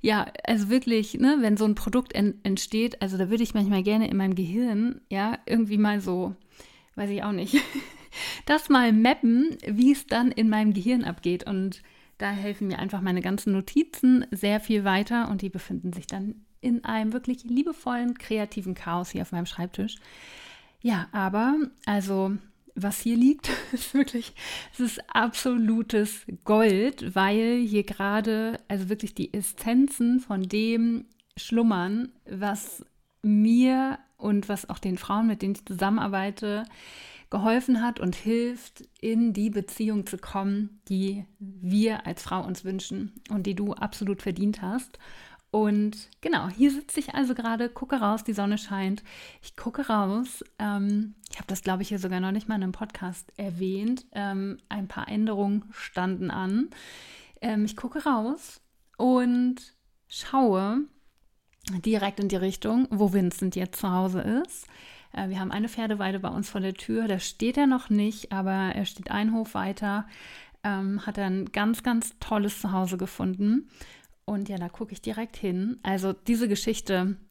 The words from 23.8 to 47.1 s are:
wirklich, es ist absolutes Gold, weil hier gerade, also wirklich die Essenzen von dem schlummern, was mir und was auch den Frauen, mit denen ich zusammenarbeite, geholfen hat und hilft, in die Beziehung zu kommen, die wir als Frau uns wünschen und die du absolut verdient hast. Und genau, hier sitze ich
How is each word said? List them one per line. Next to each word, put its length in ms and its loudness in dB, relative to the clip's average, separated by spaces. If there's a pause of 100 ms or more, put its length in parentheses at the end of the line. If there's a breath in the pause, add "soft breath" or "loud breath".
wirklich, 400 0 (400 loud breath)
es 80 -6
ist 340 -4
absolutes 1120 2 (180)
Gold, 720 4
weil 440 2
hier 240 2
gerade, 840 -2
also 220 -2
wirklich 260 -4
die 180 -4
Essenzen 880 2
von 240 -4
dem 640 0 (320)
schlummern, 720 2 (180)
was 560 -6 (360)
mir 760 4 (200)
und 320 0
was 200 -6
auch 100 -8
den 180 -2
Frauen, 300 0
mit 140 0
denen 140 -2
ich 100 -20
zusammenarbeite, 1000 -2 (640 loud breath)
geholfen 520 2
hat 180 -2
und 160 -2
hilft, 680 -2 (180)
in 320 2
die 160 0
Beziehung 560 -2
zu 120 -8
kommen, 720 -4
die 360 -2 (140)
wir 680 0
als 160 -10
Frau 220 -4
uns 200 -8
wünschen 480 -6 (160)
und 140 -2
die 120 -2
du 180 -4
absolut 480 -4
verdient 400 -2
hast. 360 -6 (540 loud breath)
Und 580 0 (120)
genau, 260 -2
hier 240 4
sitze 280 -4
ich 160 -6